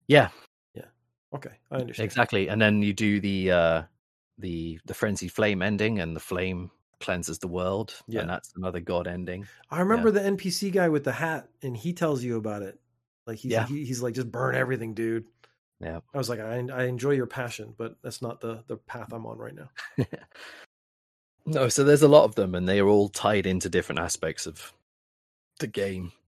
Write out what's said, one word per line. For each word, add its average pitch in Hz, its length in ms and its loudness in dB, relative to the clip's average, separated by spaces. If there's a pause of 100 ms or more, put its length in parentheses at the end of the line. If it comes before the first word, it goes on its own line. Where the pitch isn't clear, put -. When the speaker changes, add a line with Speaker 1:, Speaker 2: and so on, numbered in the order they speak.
Speaker 1:
Yeah. 131 220 8 (440)
Speaker 2:
Yeah. - 120 -16 (480)
Okay, - 180 -12 (180)
I 139 60 -6
understand. 120 300 -4
Speaker 1:
Exactly. 104 420 2
And 104 120 0
then 107 220 6
you 104 120 2
do 104 260 2
the, 95 320 0
uh, 82 300 6 (560)
the, 82 480 -8
the 90 80 -8
frenzied 98 360 -2
flame 104 320 0
ending, 104 380 0
and 82 160 -4
the 78 40 -10
flame 90 500 -6 (300)
cleanses 87 380 -6
the 92 100 -8
world, 92 460 -4 (140)
Speaker 2:
Yeah. 110 140 -4
Speaker 1:
and 82 80 -6
that's - 260 -10
another 90 240 -6
god 87 260 -4
ending. 90 400 -8 (240)
Speaker 2:
I 151 100 -4
remember 226 280 2
Speaker 1:
Yeah. 208 60 4
Speaker 2:
the 196 100 0
N 196 140 0
P 190 120 -6
C 196 200 -4
guy 180 180 4
with 147 160 0
the 131 80 0
hat, 156 360 -4 (120)
and 127 160 -8
he 151 160 -4
tells 151 320 -2
you 120 140 -2
about 104 240 -6
it. 95 180 -14 (460)
Like, 110 120 -10
he's, 123 140 -6
Speaker 1:
Yeah. 113 140 2
Speaker 2:
he, 143 180 -6
he's 123 180 -6
like, 123 120 -4
"Just 120 180 -6
burn 127 240 -2
everything, 123 380 -2
dude." 113 320 -2 (540)
Speaker 1:
Yeah. 82 200 -8 (140)
Speaker 2:
I 143 40 -6
was 127 120 -4
like, 113 100 -6
"I, 117 320 -6
I 127 120 -4
enjoy 127 260 -2
your 131 160 2
passion, 117 500 -10
but 113 260 -10
that's - 200 -12
not 117 180 -8
the, 113 280 -10
the 117 100 -8
path 117 340 -14
I'm 113 140 -10
on 113 120 -12
right 117 160 -14
now." 143 140 -18 (300)
Speaker 1:
<laughs> 135 80 0 (1400)
No, 135 240 2
so 143 140 2
there's 143 200 8
a 151 60 12
lot 147 160 12
of 107 120 0
them, 95 180 0
and 90 140 0
they 101 100 4
are 98 80 6
all 101 220 6
tied 101 380 0
into 92 220 0
different 87 320 -2
aspects 82 460 -4
of - 260 -14 (840)
the - 80 -6
game. 98 460 -4 (180)